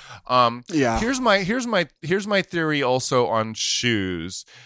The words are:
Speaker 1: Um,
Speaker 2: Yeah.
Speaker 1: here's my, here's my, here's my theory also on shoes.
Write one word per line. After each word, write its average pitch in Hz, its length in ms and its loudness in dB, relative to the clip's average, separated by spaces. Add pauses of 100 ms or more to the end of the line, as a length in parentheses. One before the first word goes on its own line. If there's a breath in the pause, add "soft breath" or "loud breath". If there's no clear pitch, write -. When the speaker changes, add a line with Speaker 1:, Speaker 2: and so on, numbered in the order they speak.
(280 loud breath)
Speaker 1:
Um, 123 420 2
Speaker 2:
Yeah. 123 300 2
Speaker 1:
here's 254 200 0
my, 214 200 4
here's 226 260 -2
my, 202 220 0 (160)
here's 190 240 -2
my 196 160 0
theory 156 400 -2
also 127 440 2
on 110 280 -2
shoes. 95 920 -2 (200 loud breath)